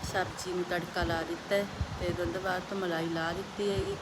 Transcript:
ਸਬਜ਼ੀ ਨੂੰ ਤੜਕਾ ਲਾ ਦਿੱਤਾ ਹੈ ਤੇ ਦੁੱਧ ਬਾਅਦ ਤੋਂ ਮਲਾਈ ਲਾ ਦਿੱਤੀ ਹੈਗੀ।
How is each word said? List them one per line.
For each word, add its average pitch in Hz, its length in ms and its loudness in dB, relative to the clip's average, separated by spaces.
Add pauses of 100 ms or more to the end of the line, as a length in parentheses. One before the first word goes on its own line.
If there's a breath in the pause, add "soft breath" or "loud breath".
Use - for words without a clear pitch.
ਸਬਜ਼ੀ 185 480 -2
ਨੂੰ 180 180 2
ਤੜਕਾ 175 340 0
ਲਾ 165 200 2
ਦਿੱਤਾ 170 320 0
ਹੈ 202 100 4 (340)
ਤੇ 175 160 2
ਦੁੱਧ 175 220 0
ਬਾਅਦ 185 320 0
ਤੋਂ 196 80 -2
ਮਲਾਈ 165 320 2
ਲਾ 165 220 0
ਦਿੱਤੀ 196 380 -2
ਹੈਗੀ। 196 320 0